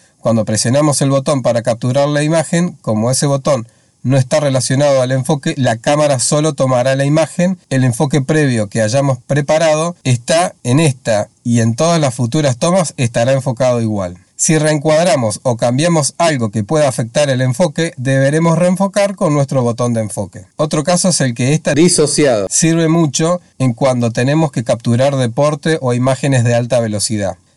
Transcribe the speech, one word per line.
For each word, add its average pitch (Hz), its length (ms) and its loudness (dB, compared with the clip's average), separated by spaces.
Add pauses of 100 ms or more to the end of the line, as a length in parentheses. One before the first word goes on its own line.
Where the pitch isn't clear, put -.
(200)
cuando 113 260 0
presionamos 135 560 0
el 139 80 0
botón 139 320 0
para 117 220 0
capturar 131 440 0
la 147 160 -2
imagen, 165 580 -2
como 113 300 -2
ese 139 140 -2
botón 139 420 0 (360)
no 127 120 2
está 135 240 2
relacionado 135 640 2
al 127 100 -2
enfoque, 143 460 -2
la 123 180 0
cámara 147 420 0
solo 151 360 0
tomará 131 420 0
la 139 80 0
imagen. 160 540 0 (120)
El 131 140 2
enfoque 135 380 0
previo 131 480 0
que 117 120 -2
hayamos 131 360 0 (100)
preparado 156 800 0
está 147 580 0
en 123 160 2
esta 117 480 0 (160)
y 120 160 2
en 113 160 0
todas 165 240 2
las 135 160 0
futuras 135 400 0
tomas 175 400 0
estará 123 380 0
enfocado 127 480 0
igual. 98 360 -4 (200)
Si 156 200 2
reencuadramos 151 840 0
o 120 140 -2
cambiamos 143 600 0
algo 139 340 0
que 107 120 -4
pueda 151 240 0
afectar 139 420 -2
el 131 120 -2
enfoque, 160 560 -2
deberemos 139 600 2
reenfocar 190 600 0
con 160 160 0
nuestro 139 280 0
botón 120 320 -2
de 113 60 0
enfoque. 104 460 -8 (100)
Otro 151 300 -2
caso 180 240 2
es 156 100 0
el 131 140 0
que 127 180 -2
está 156 220 0
disociado. 147 760 2
Sirve 165 380 0
mucho 165 540 0 (180)
en 131 140 0
cuando 123 380 0
tenemos 143 420 0
que - 100 -4
capturar 123 540 0
deporte 143 640 0
o 123 120 -2
imágenes 131 520 0
de 120 100 2
alta 120 240 0
velocidad. 104 560 -2 (220)